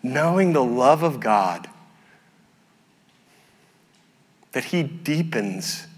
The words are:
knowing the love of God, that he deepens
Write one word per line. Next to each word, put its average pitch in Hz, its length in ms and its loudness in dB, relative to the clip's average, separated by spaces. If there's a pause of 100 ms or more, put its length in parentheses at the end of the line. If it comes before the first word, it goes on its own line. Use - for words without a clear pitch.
knowing 165 500 2
the 147 100 4
love 127 400 4
of 156 160 0
God, 104 500 0 (2750)
that 127 140 -6
he 170 180 -2
deepens 143 1120 -4